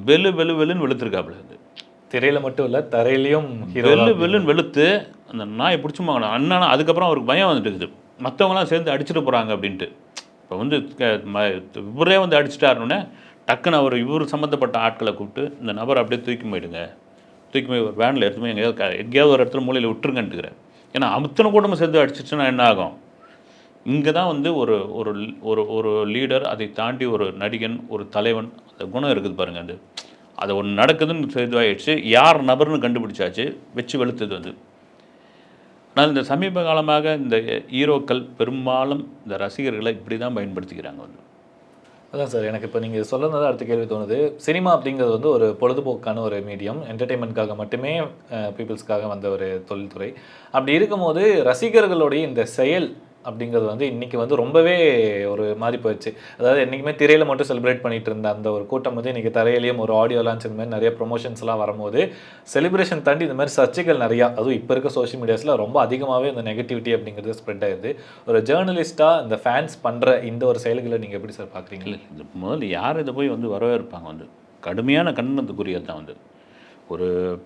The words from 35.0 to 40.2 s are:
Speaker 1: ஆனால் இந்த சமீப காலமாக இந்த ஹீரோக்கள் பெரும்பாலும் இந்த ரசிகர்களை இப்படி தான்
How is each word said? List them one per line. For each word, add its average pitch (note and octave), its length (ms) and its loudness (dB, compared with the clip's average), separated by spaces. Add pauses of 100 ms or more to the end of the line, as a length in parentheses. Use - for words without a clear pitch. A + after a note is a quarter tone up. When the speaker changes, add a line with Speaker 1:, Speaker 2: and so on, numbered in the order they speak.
Speaker 1:
ஆனால் C#3+ 140 6
இந்த C#3 140 0
சமீப F3 400 -2
காலமாக D#3 520 2
இந்த B2+ 220 0 (340)
ஹீரோக்கள் C3+ 560 0 (100)
பெரும்பாலும் C3 760 -2 (100)
இந்த G2 140 -8
ரசிகர்களை A2 560 -4
இப்படி G2+ 240 -8
தான் A#2+ 200 -6